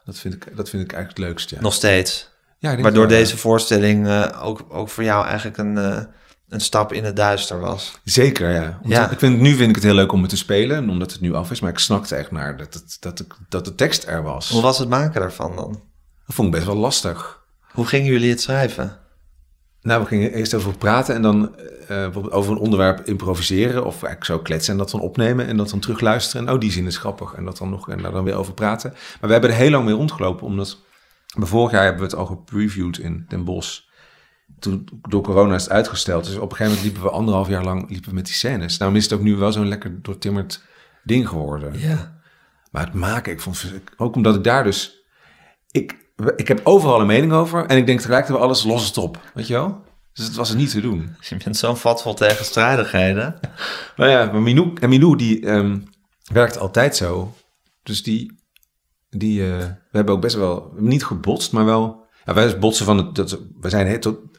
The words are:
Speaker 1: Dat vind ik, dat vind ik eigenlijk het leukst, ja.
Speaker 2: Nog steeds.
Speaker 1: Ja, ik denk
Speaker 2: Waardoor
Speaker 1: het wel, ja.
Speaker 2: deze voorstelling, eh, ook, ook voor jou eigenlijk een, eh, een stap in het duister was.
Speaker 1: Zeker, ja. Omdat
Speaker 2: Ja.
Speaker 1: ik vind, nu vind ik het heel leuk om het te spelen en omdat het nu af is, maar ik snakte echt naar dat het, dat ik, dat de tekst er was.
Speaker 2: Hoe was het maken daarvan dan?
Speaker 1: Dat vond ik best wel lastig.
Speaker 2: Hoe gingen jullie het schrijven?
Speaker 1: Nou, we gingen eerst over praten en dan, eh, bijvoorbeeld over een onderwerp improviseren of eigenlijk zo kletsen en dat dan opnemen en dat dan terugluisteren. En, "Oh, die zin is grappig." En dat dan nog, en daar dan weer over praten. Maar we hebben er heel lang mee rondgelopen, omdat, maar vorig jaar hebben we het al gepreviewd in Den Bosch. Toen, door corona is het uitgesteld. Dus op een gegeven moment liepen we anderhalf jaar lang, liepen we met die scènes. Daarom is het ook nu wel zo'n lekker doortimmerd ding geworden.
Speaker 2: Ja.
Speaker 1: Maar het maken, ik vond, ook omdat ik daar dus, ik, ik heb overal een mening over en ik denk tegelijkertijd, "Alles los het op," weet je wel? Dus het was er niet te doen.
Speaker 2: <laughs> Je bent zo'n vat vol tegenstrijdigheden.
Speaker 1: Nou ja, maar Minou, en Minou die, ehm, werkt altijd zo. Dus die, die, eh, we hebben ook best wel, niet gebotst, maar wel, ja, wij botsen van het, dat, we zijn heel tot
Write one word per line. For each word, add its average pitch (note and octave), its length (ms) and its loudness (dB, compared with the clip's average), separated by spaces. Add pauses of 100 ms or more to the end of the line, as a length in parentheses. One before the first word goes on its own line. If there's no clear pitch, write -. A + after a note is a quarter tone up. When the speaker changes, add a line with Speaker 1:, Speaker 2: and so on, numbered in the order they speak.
Speaker 1:
Dat - 140 -16
vind F#2 160 -10
ik, - 220 -18
dat G#2 120 -8
vind G2 140 -6
ik F2 100 -10
eigenlijk F2+ 260 -12
het F2+ 100 -6
leukst, - 220 -10
ja. - 100 -12
Speaker 2:
Nog G#2 140 0
steeds. - 560 0 (280)
Speaker 1:
Ja, D#3 100 -6
ik C#3 60 -2
denk A#2+ 80 -2
Speaker 2:
Waardoor G#2+ 200 6
Speaker 1:
het A2 80 6
wel, A2+ 100 8
ja. A2+ 60 6
Speaker 2:
deze A2+ 120 -4
voorstelling, G#2 720 2
eh, G2+ 340 0
ook, G#2+ 260 -8
ook G2 200 -8
voor A2+ 160 -6
jou G#2 220 2
eigenlijk G#2+ 320 -6
een, G#2 200 -4
eh, G2+ 200 -2 (500)
een G#2+ 120 -8
stap G#2+ 320 0
in G#2+ 120 -6
het G2+ 120 -4
duister G2+ 440 0
was. F2+ 440 -8
Speaker 1:
Zeker, B2+ 480 2
ja. E2 300 -2
Omdat A2 160 2
Speaker 2:
Ja. A2+ 120 2
Speaker 1:
ik C#3 80 -6
vind, B2+ 220 4
nu C#3 140 8
vind B2 140 4
ik G#2+ 60 6
het G2 100 -2
heel G#2 100 6
leuk G2 180 4
om F#2+ 80 4
het F2+ 100 0
te G2+ 60 -2
spelen A2 400 0
en B2+ 140 -2
omdat F2+ 220 -4
het - 80 -14
nu F2 140 -2
af E2+ 160 -4
is, - 100 -8
maar F#2 100 -2
ik - 80 -8
snakte G2+ 380 -2
echt D2 140 -8
naar D2 260 -8
dat D2 180 -16
het, - 260 -18
dat F2+ 200 -12
ik, - 140 -16 (140)
dat F2+ 160 -4
de F2+ 100 -10
tekst - 320 0
er D#2+ 160 -4
was. C#2+ 280 -6
Speaker 2:
Hoe A2+ 120 2
was C3 160 4
het B2+ 100 -2
maken C#3 320 0
daarvan F2+ 360 -6
dan? - 140 -10 (560)
Speaker 1:
Dat - 80 -10
vond G#2+ 140 2
ik D#2+ 60 2
best D#2+ 120 0
wel G2+ 100 -2
lastig. G#2 680 -4 (300)
Speaker 2:
Hoe A#2+ 140 -2
gingen C#3 260 2
jullie A#2+ 180 4
het A#2+ 100 0
schrijven? C3 560 -2 (840)
Speaker 1:
Nou, A#2 200 2
we G#2 60 -4
gingen G#2+ 240 0
eerst A2+ 220 -4
over G2 240 -2
praten A#2+ 360 2
en A2+ 80 0
dan, G#2 340 2
eh, - 300 -20
bijvoorbeeld G2 480 -6
over G2+ 180 0
een G#2+ 60 -2
onderwerp G2 480 2
improviseren G2 800 0
of - 60 -4
eigenlijk - 320 -10
zo E2 140 -2
kletsen D#2+ 340 -4
en G2 60 -2
dat F#2+ 120 -4
dan G#2+ 100 -6
opnemen A#2+ 460 -2
en A2+ 100 -2
dat G#2 140 0
dan G2+ 100 -4
terugluisteren. A#2+ 640 -2
En, C3 80 0
"Oh, C3 60 0
die G#2+ 120 0
zin F2+ 140 -2
is E2+ 120 -6
grappig." G2 360 -10
En F2+ 100 -12
dat F2+ 140 -10
dan F#2+ 120 -8
nog, F#2+ 180 -10
en F#2 140 -8
daar F2+ 100 -8
dan F#2 120 -4
weer G2 100 -2
over F#2+ 200 -6
praten. G#2+ 360 -4
Maar - 360 -20
we G#2 60 4
hebben A#2 180 6
er A2+ 60 0
heel C3 140 6
lang C3+ 140 4
mee G#2+ 100 2
rondgelopen, G2 520 -2
omdat, G2 320 -6 (580)
maar G2+ 120 -2
vorig A#2 240 2
jaar G2 100 4
hebben F#2 180 2
we F#2+ 60 -4
het - 100 -6
al F2+ 100 -4
gepreviewd F#2+ 720 -4
in E2+ 300 -8
Den F#2 160 -6
Bosch. F#2 360 -8 (800)
Toen, F#2+ 300 -6 (200)
door G2+ 140 2
corona G2 320 4
is F2+ 80 0
het - 100 -4
uitgesteld. F#2 520 0
Dus G2 100 -8
op G2+ 80 -8
een G2 140 -10
gegeven G#2+ 100 -2
moment G#2 180 0
liepen G2 180 -4
we F#2+ 80 0
anderhalf G2 380 0
jaar F#2 160 -2
lang, F#2 260 -4
liepen F#2 180 -12
we F#2+ 60 -8
met F#2 120 -4
die - 80 -8
scènes. F2+ 440 -4
Daarom G2 180 2
is G#2+ 80 6
het - 80 0
ook G2+ 80 0
nu G#2 160 4
wel G2+ 160 2
zo'n G#2 160 0
lekker G2+ 340 -8
doortimmerd G2+ 600 -6 (420)
ding A#2+ 240 2
geworden. D2 500 -6
Speaker 2:
Ja. D#3 400 -4 (520)
Speaker 1:
Maar D#2 140 -4
het E2 100 -12
maken, G2 380 -4
ik D#2+ 80 -10
vond, - 240 -10 (320)
ook A#2+ 200 -4
omdat A2 180 6
ik G2 100 0
daar A#2+ 200 4
dus, - 400 -2 (640)
ik, - 260 -4 (400)
ik - 120 -6
heb A2 160 2
overal D3+ 360 6
een G#2 60 4
mening C3+ 260 4
over E3 340 0
en C3 100 4
ik B2+ 100 6
denk B2 140 2
tegelijkertijd, A#2+ 440 2
"Alles B2+ 200 2
los A2+ 220 2
het - 120 -6
op," F2 200 -4 (160)
weet A2 120 -8
je A#2+ 80 -4
wel? F3+ 280 -2 (300)
Dus A2+ 140 -10
het A2 80 -10
was A#2 160 -4
er A2 60 0
niet C#3 140 2
te G#2 100 -2
doen. G2 360 -4
Speaker 2:
<laughs> - 120 -18
Je - 160 -8
bent G#2+ 120 -4
zo'n A#2+ 200 0
vat A#2 260 0
vol A2 120 -4
tegenstrijdigheden. G#2 1200 2 (580)
Speaker 1:
Nou C3+ 140 6
ja, B2+ 220 6
maar G#2+ 100 2
Minou, D3 380 4
en B2 80 2
Minou C#3 280 8
die, A2+ 300 0
ehm, G2+ 320 2 (540)
werkt A#2 260 4
altijd A#2+ 380 2
zo. F#2 380 -4 (480)
Dus - 200 -6
die, B2 360 -4 (720)
die, G#2 320 0 (100)
eh, F2+ 60 -4
we F2+ 380 -8
hebben G#2 180 2
ook F#2+ 60 0
best A2+ 160 0
wel, F2+ 400 -2
niet B2+ 280 2
gebotst, G#2+ 480 -2
maar A2 120 4
wel, A2 420 0 (180)
ja, - 100 -2
wij G#2+ 240 4
botsen A2 280 2
van G#2 100 6
het, F2+ 180 0
dat, F#2 240 -4 (220)
we F2+ 80 -6
zijn G2 180 2
heel G#2+ 120 0
tot A2 200 -4 (200)